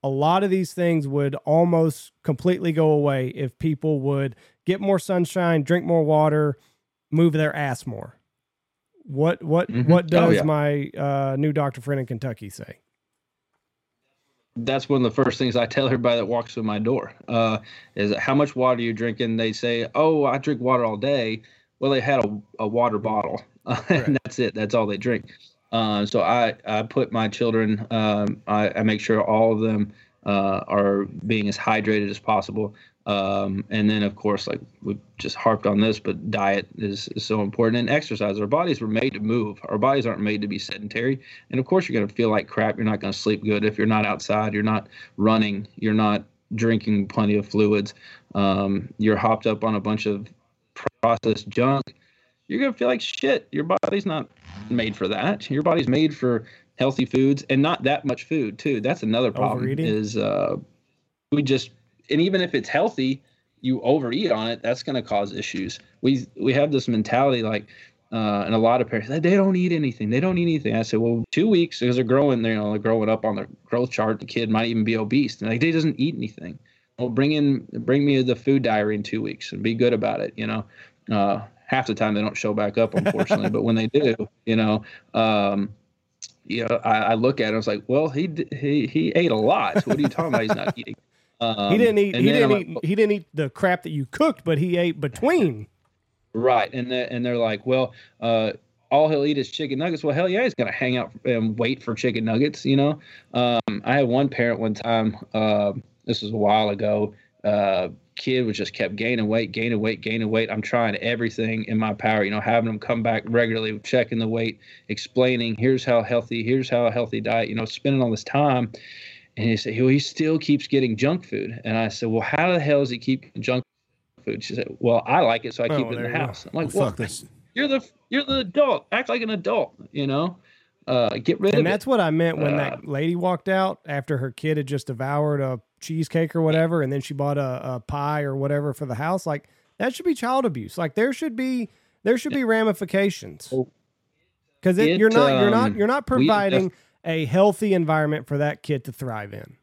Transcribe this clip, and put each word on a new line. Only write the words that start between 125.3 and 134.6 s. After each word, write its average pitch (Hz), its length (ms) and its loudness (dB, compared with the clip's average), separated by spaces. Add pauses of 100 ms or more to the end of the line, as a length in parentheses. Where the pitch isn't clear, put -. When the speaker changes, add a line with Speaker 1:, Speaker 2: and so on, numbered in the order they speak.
Speaker 2:
it, 113 80 -10
so 117 100 -2
I 120 40 0
Speaker 1:
Oh, 151 100 0
Speaker 2:
keep 131 80 0
it 117 80 -6
in - 0 -
Speaker 1:
there 120 80 -6
Speaker 2:
the 120 80 -4
Speaker 1:
you 120 80 -6
go. 151 80 -2
Speaker 2:
house." 107 180 -10
I'm - 80 -16
like, 160 220 -2
Speaker 3:
Well, 196 80 2
Speaker 2:
"Well, 123 80 0
Speaker 3:
fuck - 80 -10
this. - 260 -8 (300)
Speaker 2:
you're 269 120 0
the, 269 140 2 (300)
you're 277 160 0
the 269 140 0
adult. 254 520 2
Act 240 160 0
like 240 140 0
an 220 80 -4
adult, 202 420 0 (180)
you 147 160 -4
know? 156 300 -2 (500)
Uh, 123 300 2
get - 240 0
rid 196 140 4
Speaker 1:
And - 60 4
Speaker 2:
of 156 60 4
it." 175 40 2
Speaker 1:
that's 202 160 -2
what 262 120 2
I 170 120 4
meant 160 260 2
when 147 160 0
Speaker 2:
Uh, 147 60 0
Speaker 1:
that - 280 -6
lady 151 300 -2
walked 175 320 -2
out 190 380 0
after 143 320 -2
her 131 120 -4
kid 151 280 -2
had 143 80 -2